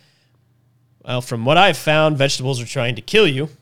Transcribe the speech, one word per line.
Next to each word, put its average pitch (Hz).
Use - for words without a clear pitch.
Well, 123
from 117
what 143
I've 175
found, 156
vegetables 131
are 120
trying 120
to 104
kill 208
you. 143